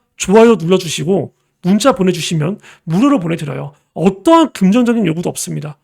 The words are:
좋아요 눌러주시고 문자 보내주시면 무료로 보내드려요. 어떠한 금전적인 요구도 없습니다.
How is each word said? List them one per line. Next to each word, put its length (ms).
좋아요 400
눌러주시고 800
문자 300
보내주시면 640
무료로 380
보내드려요. 520
어떠한 580
금전적인 540
요구도 220
없습니다. 560